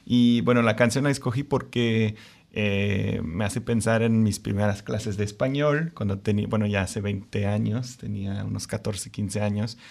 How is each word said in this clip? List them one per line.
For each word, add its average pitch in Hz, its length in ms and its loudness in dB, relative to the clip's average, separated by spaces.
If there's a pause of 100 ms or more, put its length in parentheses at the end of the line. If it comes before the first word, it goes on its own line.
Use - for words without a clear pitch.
Y 120 380 6
bueno, 123 180 4
la 110 160 2
canción 123 280 2
la 143 60 2
escogí 131 340 -2
porque, 113 680 0 (380)
eh, 101 720 0
me 90 220 -2
hace 110 160 -4
pensar 113 400 2
en 113 200 4
mis 104 160 2
primeras 101 440 0
clases 110 340 -4
de 101 80 0
español, 143 680 0
cuando 98 240 -2
tenía, 104 280 0
bueno, 107 200 0
ya 101 160 2
hace 92 180 -4
veinte 101 460 -4
años, 110 500 -2
tenía 101 480 -6
unos 104 220 -6
catorce, 107 440 -6
quince 104 300 -4
años, 104 380 -2 (120)